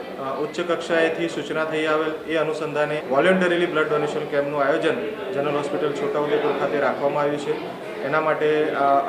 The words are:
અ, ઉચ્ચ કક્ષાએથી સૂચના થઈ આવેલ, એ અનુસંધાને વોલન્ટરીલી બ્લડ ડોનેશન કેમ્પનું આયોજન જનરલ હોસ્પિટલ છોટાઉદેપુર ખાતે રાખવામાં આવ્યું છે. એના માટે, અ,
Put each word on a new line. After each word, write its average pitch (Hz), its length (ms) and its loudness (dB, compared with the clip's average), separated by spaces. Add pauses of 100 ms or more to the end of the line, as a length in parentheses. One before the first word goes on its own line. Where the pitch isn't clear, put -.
(180)
અ, 135 220 -6
ઉચ્ચ 151 200 -4
કક્ષાએથી 165 680 0
સૂચના 156 360 -4
થઈ 156 220 -2
આવેલ, 156 240 2 (180)
એ 160 80 0
અનુસંધાને 151 760 -2
વોલન્ટરીલી 175 560 4
બ્લડ 151 220 0
ડોનેશન 147 360 0
કેમ્પનું 143 380 0
આયોજન 156 320 2 (380)
જનરલ 143 240 0
હોસ્પિટલ 147 360 -2
છોટાઉદેપુર 147 680 0
ખાતે 143 180 0
રાખવામાં 143 440 0
આવ્યું 147 160 0
છે. - 420 -4 (200)
એના 151 200 0
માટે, 151 500 2
અ, 135 120 0 (260)